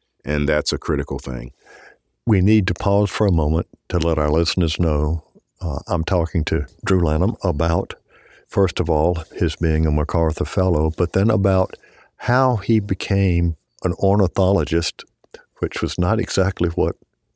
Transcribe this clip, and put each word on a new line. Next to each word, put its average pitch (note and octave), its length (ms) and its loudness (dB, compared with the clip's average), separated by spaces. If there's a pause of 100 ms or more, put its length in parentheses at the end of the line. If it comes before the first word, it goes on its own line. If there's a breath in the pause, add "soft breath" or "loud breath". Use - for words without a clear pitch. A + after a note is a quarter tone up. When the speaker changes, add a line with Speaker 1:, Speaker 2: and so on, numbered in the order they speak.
(240)
Speaker 1:
And D2 240 -2
that's D2+ 240 -2
a D#2 60 -4
critical C#2 400 -4
thing. B1 340 -10 (720 loud breath)
Speaker 2:
We G#2 160 2
need G2+ 280 4
to G2 60 -2
pause G2+ 360 0
for - 160 0
a F#2+ 60 2
moment D#2+ 340 0 (220)
to F2 100 -2
let D#2+ 200 0
our D2+ 120 0
listeners E2 480 0
know, D#2 460 0 (360)
uh, D#2 280 -4
I'm E2 160 0
talking E2+ 400 0
to D2 220 -2 (180)
Drew F#2+ 160 2
Lanham E2+ 420 0
about, E2 520 0 (520 soft breath)
first - 320 0
of E2 100 -2
all, E2 280 2 (180)
his E2 220 -2
being D#2+ 280 0
a D#2 60 2
MacArthur D2+ 540 0
Fellow, E2 520 0
but F2+ 160 -2
then G2+ 160 0
about G2 480 0 (420 soft breath)
how B2+ 380 0
he A2 220 0
became F#2 800 0 (260)
an F2+ 120 -2
ornithologist, F#2 1120 0 (540 loud breath)
which - 240 -4
was - 160 -4
not F#2 220 2
exactly F#2 500 -2
what E2 260 -2 (400)